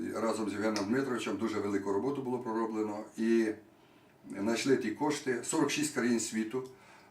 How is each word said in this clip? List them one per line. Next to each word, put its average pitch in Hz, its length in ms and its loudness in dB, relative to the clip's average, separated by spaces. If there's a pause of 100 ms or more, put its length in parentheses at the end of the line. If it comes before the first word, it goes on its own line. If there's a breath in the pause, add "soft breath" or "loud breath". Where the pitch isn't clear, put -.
(200)
разом 110 300 0
з - 20 -2
Євгеном 101 320 0
Дмитровичем 120 520 0
дуже 104 240 0
велику 98 320 0
роботу 131 300 0
було 123 160 -2
пророблено. 110 640 -2 (120)
І 113 300 4 (920 soft breath)
знайшли 117 360 2
ті 110 140 0
кошти, 135 540 0
сорок 147 260 2
шість - 240 -2
країн 120 260 4
світу. 110 480 -2 (420 loud breath)